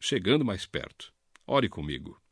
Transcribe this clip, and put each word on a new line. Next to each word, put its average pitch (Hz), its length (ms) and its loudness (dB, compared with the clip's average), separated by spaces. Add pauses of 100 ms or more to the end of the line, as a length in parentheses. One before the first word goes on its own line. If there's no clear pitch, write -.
chegando 131 440 4
mais 101 200 -2
perto. - 480 -8 (340)
Ore 127 220 2
comigo. 73 500 -8 (140)